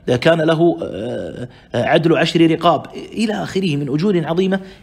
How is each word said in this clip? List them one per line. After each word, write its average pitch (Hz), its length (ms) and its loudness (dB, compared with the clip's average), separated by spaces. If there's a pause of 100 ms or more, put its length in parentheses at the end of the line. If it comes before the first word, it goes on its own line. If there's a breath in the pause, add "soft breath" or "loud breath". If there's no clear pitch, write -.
آه، 127 80 2
كان 165 240 2
له، 165 420 2
آه، 107 640 -8 (260 loud breath)
آه، 117 100 0
عدل 156 320 2
عشر 165 340 4
رقاب، 160 360 2 (260)
إلى 208 300 -2
آخره 185 340 -2
من 143 120 -4
أجور 160 380 0
عظيمة، 185 340 0 (220 loud breath)